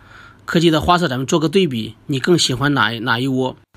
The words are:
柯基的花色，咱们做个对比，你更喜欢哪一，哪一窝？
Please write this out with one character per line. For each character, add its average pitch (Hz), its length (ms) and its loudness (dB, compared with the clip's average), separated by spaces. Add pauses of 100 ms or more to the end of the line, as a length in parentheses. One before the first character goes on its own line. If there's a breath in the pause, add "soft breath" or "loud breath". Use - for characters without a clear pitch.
(440 loud breath)
柯 - 160 0
基 170 100 4
的 156 100 2
花 175 180 2
色， 170 100 -2
咱 127 100 -4
们 135 80 -4
做 170 140 0
个 160 80 0
对 185 180 2
比， 113 300 -8 (100)
你 135 140 -4
更 170 180 2
喜 - 160 0
欢 139 200 0
哪 113 180 2
一， 113 80 -8
哪 120 180 -2
一 127 80 -2
窝？ 127 300 -2 (200)